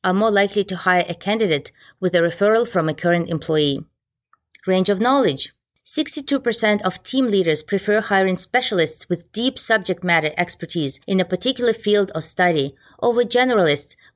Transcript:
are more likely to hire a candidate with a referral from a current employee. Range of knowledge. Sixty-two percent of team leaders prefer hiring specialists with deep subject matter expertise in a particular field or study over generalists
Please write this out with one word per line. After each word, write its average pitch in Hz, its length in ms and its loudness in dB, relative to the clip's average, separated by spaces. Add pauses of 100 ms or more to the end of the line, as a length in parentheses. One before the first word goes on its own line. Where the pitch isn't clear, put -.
are 185 100 0
more 208 180 2
likely 202 320 2
to 190 140 -6
hire 180 300 2
a 175 60 -6
candidate 196 580 -2 (280)
with 180 160 -2
a 170 40 6
referral 208 480 2
from 170 200 0
a 151 60 -2
current 170 360 0
employee. 151 560 -2 (800)
Range 185 240 2
of 190 100 2
knowledge. 240 540 0 (300)
Sixty-two 285 560 -2
percent 214 440 0
of 180 200 -4
team 262 240 0
leaders 170 340 2
prefer 208 400 0
hiring 190 360 0
specialists 175 720 -2
with - 220 -6
deep 254 280 -4
subject 190 440 -2
matter 165 340 0
expertise 165 680 -4
in 190 140 0
a 180 60 2
particular 185 480 -2
field 208 420 0
or 160 60 -2
study 156 520 0 (260)
over 240 240 2
generalists 233 720 2 (200)